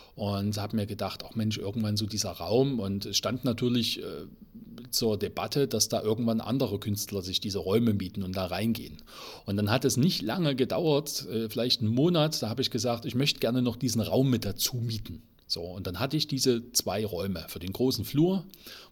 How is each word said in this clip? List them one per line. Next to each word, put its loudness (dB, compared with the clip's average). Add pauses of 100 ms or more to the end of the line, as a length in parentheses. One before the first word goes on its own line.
(160)
Und -2
hab -6
mir 0
gedacht, -6
„Ach -12
Mensch, 0
irgendwann 0
so 0
dieser -2
Raum.“ 2
Und -2
es 0
stand -2
natürlich, 0
äh, -10 (640)
zur 2
Debatte, 0
dass 0
da 0
irgendwann 0
andere -2
Künstler -4
sich -4
diese -4
Räume 4
mieten -4
und -4
da -2
reingehen. -4 (440)
Und 0
dann 2
hat 2
es 4
nicht 4
lange 0
gedauert, 2
äh, -2
vielleicht 0
einen 4
Monat, 4
da -2
hab -2
ich -2
gesagt, 0
„Ich -4
möchte 2
gerne 2
noch 2
diesen 0
Raum 6
mit 2
dazu -2
mieten.“ -4 (260)
So, -4
und -6
dann -4
hatte 0
ich 0
diese 2
zwei 0
Räume. -2
Für -8
den -6
großen 2
Flur 4 (460)